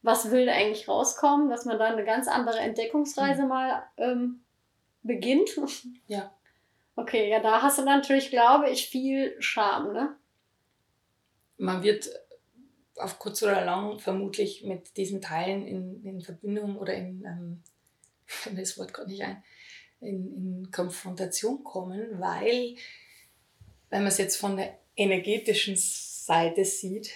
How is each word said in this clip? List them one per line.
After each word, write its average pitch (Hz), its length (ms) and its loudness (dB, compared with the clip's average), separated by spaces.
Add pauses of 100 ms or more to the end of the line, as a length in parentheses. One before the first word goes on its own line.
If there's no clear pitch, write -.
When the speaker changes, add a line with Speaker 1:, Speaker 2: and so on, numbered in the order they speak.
Speaker 1:
was 233 280 2
will 254 180 6
eigentlich 214 400 2
rauskommen, 285 600 4
dass 233 140 -4
man 226 140 0
da 220 80 4
eine 220 180 0
ganz 233 240 0
andere 233 300 0
Entdeckungsreise 277 840 0
Speaker 2:
Mhm. 262 60 2
Speaker 1:
mal, 262 340 0 (140)
ähm, 247 480 -2 (580)
beginnt. 240 480 2 (560)
Speaker 2:
Ja. 202 260 -6 (640)
Speaker 1:
Okay, 208 320 0
ja, 220 120 4
da 220 200 6
hast 277 180 4
du 277 60 0
natürlich, 277 460 4
glaube 254 400 8
ich, - 180 -2
viel 269 520 0
Scham, 208 520 0
ne? 269 220 -2 (1400)
Speaker 2:
Man 185 260 -2
wird 208 260 2 (880)
auf - 220 -8
kurz - 240 -6
oder 196 220 4
lang 202 340 -2
vermutlich 196 680 -4
mit 185 320 -8
diesen 196 240 -4
Teilen 190 460 -4
in, 190 380 -10
in 190 160 -10
Verbindung 202 560 -6
oder 190 180 -4
in, 185 300 -8
ähm, 175 380 -10 (320)
<laughs> - 320 -20
fällt - 280 -10
mir 190 80 -6
das - 160 -6
Wort 190 160 -10
grad - 140 -12
nicht 196 140 -8
ein, 202 200 -8 (580)
in, 190 340 -8
in 185 360 -8
Konfrontation 185 920 -6
kommen, 190 560 -8
weil, 233 560 -2 (1120)
wenn 202 120 0
man's 196 160 2
jetzt 190 180 0
von 196 200 -2
der 196 220 -6 (180)
energetischen 196 800 2
Seite - 880 0
sieht 190 520 -4